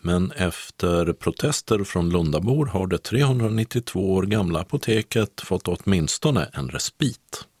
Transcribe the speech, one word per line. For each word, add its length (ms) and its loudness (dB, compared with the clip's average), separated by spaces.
men 320 2
efter 800 0
protester 720 -2
från 260 0
Lundabor 560 2
har 200 -2
det 120 0
trehundranittiotvå 1160 0
år 80 4
gamla 380 0
apoteket 800 -2
fått 280 -2
åtminstone 840 0
en 160 -6
respit. 760 -6